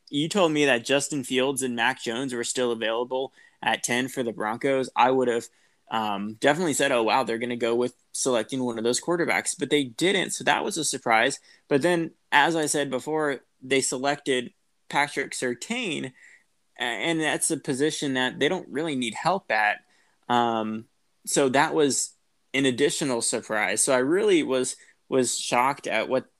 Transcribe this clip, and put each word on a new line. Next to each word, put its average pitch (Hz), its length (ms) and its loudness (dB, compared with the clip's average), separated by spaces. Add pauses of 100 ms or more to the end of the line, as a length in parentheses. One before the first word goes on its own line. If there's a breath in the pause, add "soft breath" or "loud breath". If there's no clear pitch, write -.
you 147 180 -2
told 170 240 2
me 147 140 4
that 120 180 4
Justin 139 400 0
Fields 131 380 0
and 123 140 -4
Mac 120 260 0
Jones 123 320 -4
were 120 100 -4
still 123 280 0
available 123 600 -2 (300 soft breath)
at 113 220 0
ten 127 240 0
for 127 160 -6
the 113 100 -4
Broncos, 123 640 -2
I 127 160 6
would 131 160 4
have, 117 200 -2 (440)
um, 107 480 -2
definitely 151 340 4
said, 139 180 2
"Oh, 120 120 4
wow, 113 200 4
they're 113 140 -2
gonna 120 180 -4
go 117 200 0
with 123 180 0 (180)
selecting 127 520 -2
one 120 140 -4
of 110 60 -4
those 123 160 0
quarterbacks," 151 580 -2
but 143 120 -4
they 147 140 2
didn't. 170 480 -2
So - 120 -8
that 139 200 2
was - 140 -6
a 156 60 -4
surprise. 127 560 0 (280 soft breath)
But 143 140 2
then, 165 300 0 (200)
as 147 240 4
I 156 100 0
said 143 240 -2
before, 143 520 -4 (200)
they 135 200 2
selected 135 680 -2 (380)
Patrick 143 440 -2
Surtain, 139 800 -6 (680 soft breath)
a-, - 20 -8
and 123 400 -2
that's 147 300 0
a 151 60 0
position 143 580 -2
that 127 240 -2
they 139 100 2
don't 180 180 -2
really 147 280 -4
need 117 180 -4
help 185 380 -2
at. 107 300 2 (460)
Um, 113 580 0 (400)
so 143 240 2
that 143 240 2
was 147 420 0 (380)
an 139 120 2
additional 131 560 0
surprise. 107 600 -2
So 139 120 2
I 127 40 4
really 170 460 2
was, 127 320 -2 (340 soft breath)
was 131 300 0
shocked 131 480 0
at 104 220 0
what 127 160 -2 (140)